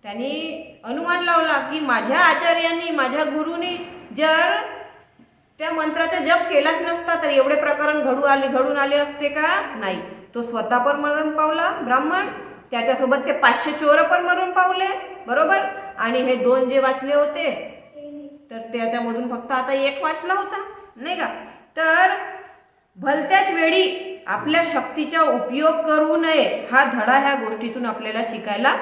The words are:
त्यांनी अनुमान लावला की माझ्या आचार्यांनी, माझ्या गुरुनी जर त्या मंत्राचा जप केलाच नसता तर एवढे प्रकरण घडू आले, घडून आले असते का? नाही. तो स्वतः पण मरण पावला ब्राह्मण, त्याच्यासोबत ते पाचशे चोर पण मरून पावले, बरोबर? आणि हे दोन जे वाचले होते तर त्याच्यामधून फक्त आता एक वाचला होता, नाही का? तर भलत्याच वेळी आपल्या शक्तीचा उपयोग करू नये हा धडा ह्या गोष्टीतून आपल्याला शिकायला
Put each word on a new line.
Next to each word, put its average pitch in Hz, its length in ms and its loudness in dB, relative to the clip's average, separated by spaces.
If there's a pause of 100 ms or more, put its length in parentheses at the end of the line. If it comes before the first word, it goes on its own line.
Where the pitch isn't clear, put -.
त्यांनी 285 600 -6 (200)
अनुमान 339 400 -2
लावला 320 380 2
की 277 200 -6
माझ्या 247 380 0
आचार्यांनी, 339 720 2
माझ्या 285 340 0
गुरुनी 330 500 -4 (420)
जर 320 380 4 (1040)
त्या 320 120 -4
मंत्राचा 330 480 -2
जप 339 300 2
केलाच 320 320 2
नसता 339 420 -2
तर 294 60 0
एवढे 277 260 4
प्रकरण 294 460 0
घडू 262 220 0
आले, 277 240 2
घडून 269 300 0
आले 277 200 2
असते 285 320 -2
का? 320 320 0 (140)
नाही. 196 240 -4 (360)
तो 240 80 -4
स्वतः 233 360 -2
पण 285 200 2
मरण 302 320 0
पावला 311 380 0 (100)
ब्राह्मण, 302 480 0 (440)
त्याच्यासोबत 262 540 0
ते 311 80 -2
पाचशे 254 400 2
चोर 302 300 4
पण 359 200 2
मरून 359 280 0
पावले, 370 360 2 (400)
बरोबर? 311 340 4 (360)
आणि 247 240 0
हे 254 160 2
दोन 254 320 2
जे 269 100 4
वाचले 262 360 0
होते 294 340 2 (1000)
तर 226 80 -14 (140)
त्याच्यामधून 233 580 -4
फक्त - 220 -8
आता 262 240 -2
एक 277 280 -2
वाचला 320 300 -2
होता, 392 240 -4 (400)
नाही 320 200 -8
का? 302 80 -4 (520)
तर 330 340 4 (880)
भलत्याच 302 540 2
वेळी 330 760 0
आपल्या 311 360 0 (100)
शक्तीचा 302 500 -2
उपयोग 302 640 2
करू 311 300 4
नये 320 280 4 (260)
हा 269 200 6
धडा 240 260 2
ह्या 277 200 2
गोष्टीतून 226 480 -6
आपल्याला 220 440 -4
शिकायला 220 520 0